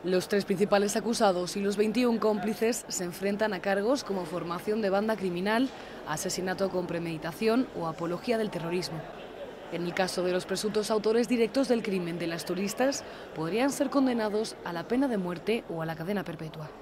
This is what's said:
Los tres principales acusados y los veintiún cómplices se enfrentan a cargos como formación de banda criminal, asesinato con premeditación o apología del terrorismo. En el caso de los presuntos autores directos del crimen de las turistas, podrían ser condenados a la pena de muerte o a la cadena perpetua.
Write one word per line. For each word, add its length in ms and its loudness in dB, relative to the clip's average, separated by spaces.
Los 240 2
tres 160 2
principales 520 2
acusados 600 2
y 40 -2
los 160 0
veintiún 420 4
cómplices 680 0
se 160 -2
enfrentan 480 -2
a 80 -4
cargos 440 2
como 200 -2
formación 560 -2
de 100 2
banda 260 2
criminal, 520 2
asesinato 640 -2
con 160 0
premeditación 800 0
o 100 -2
apología 500 -2
del 120 -2
terrorismo. 500 -4
En 100 -4
el 120 -2
caso 280 2
de 100 2
los 140 0
presuntos 460 -2
autores 360 4
directos 380 4
del 160 2
crimen 360 -2
de 100 -2
las 160 -4
turistas, 580 0
podrían 360 0
ser 200 0
condenados 640 2
a 80 -4
la 140 -4
pena 220 2
de 100 2
muerte 500 0
o 140 -4
a 40 -2
la 100 -4
cadena 260 -2
perpetua. 480 -8